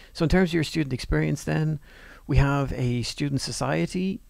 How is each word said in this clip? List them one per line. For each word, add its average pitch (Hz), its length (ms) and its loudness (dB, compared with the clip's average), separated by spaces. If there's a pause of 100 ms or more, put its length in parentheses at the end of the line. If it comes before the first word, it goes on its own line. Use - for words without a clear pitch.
(140)
So 170 120 0
in 147 40 0
terms 180 220 4
of - 20 -4
your 165 100 2
student 143 300 -2
experience 151 500 -2
then, 156 360 0 (480)
we 135 100 4
have 139 360 4
a 123 280 -2
student 139 400 -4
society, 170 880 -2